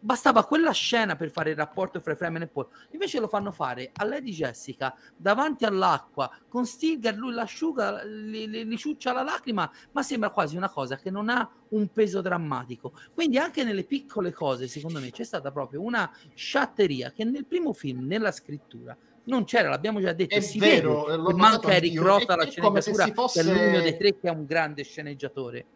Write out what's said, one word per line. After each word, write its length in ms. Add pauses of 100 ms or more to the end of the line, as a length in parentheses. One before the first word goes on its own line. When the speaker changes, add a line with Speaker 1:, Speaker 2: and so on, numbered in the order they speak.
Speaker 1:
Bastava 420
quella 260
scena 440
per 140
fare 220
il 40
rapporto 440
fra 160
Fremen 280
e 40
Paul. 180 (260)
Invece 280
lo 80
fanno 240
fare 420
a 120
Lady 260
Jessica, 640 (200)
davanti 500
all'acqua, 680 (160)
con 180
Stilgar, 500
lui 180
l'asciuga, 680
li, 460
li, 160
li 120
ciuccia 360
la 80
lacrima, 480 (220)
ma 100
sembra 300
quasi 240
una 140
cosa 280
che 140
non 180
ha 180 (220)
un 200
peso 320
drammatico. 720 (200)
Quindi 240
anche 260
nelle 200
piccole 480
cose, 360
secondo 320
me, 120
c'è 120
stata 280
proprio 320
una 260 (240)
sciatteria 800
che 120
nel 220
primo 280
film, 340
nella 240
scrittura, 680 (260)
non 200
c'era, 260
l'abbiamo 320
già 120
detto, 220
Speaker 2:
È 40
Speaker 1:
si 180
Speaker 2:
vero, 480
Speaker 1:
vede 120
Speaker 2:
l'ho 100
Speaker 1:
che 80
manca 220
Speaker 2:
notato 180
Speaker 1:
Eric 160
Speaker 2:
anch'io. 120
Speaker 1:
Roth 240
Speaker 2:
È, 60
Speaker 1:
alla 100
Speaker 2:
è 160
come 220
se 100
Speaker 1:
sceneggiatura, 140
Speaker 2:
si 80
fosse 300
Speaker 1:
che 60
è 40 (120)
l'unico 180
dei 140
tre 220
che 80
è 40
un 140
grande 380
sceneggiatore. 840 (100)